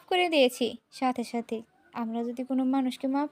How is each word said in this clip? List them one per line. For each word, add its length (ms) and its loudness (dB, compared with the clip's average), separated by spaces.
করে 200 4
দিয়েছি 460 4
সাথে 320 -2
সাথে। 380 -6
আমরা 300 -4
যদি 200 -6
কোনো 220 0
মানুষকে 420 0
মাফ 240 0